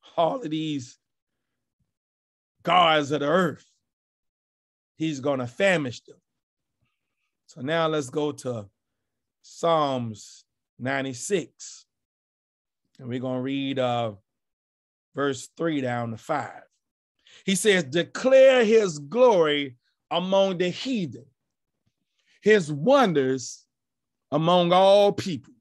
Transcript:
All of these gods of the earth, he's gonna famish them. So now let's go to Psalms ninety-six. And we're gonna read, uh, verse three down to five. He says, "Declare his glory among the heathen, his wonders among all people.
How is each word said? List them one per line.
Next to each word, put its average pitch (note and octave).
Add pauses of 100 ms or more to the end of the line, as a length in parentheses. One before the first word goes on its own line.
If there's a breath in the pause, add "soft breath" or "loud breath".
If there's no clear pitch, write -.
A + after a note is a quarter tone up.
(160)
All E3
of E3+
these D3+ (1700)
gods D#3+
of D3
the C#3+
earth, E3 (1300)
he's D3+
gonna C3
famish D#3
them. - (1300)
So -
now D#3+
let's D3+
go D3
to A#2+ (760)
Psalms C3+ (320)
ninety-six. C3+ (1120)
And C3
we're B2
gonna B2+
read, C3+
uh, A#2+ (1040)
verse C3+
three D#3+
down A#2+
to G#2+
five. B2+ (840 soft breath)
He G3
says, F#3
"Declare B3+
his G#3
glory D3 (340)
among F#3+
the F3+
heathen, F3+ (1160)
his G3
wonders D3 (640)
among F3
all G3
people. F3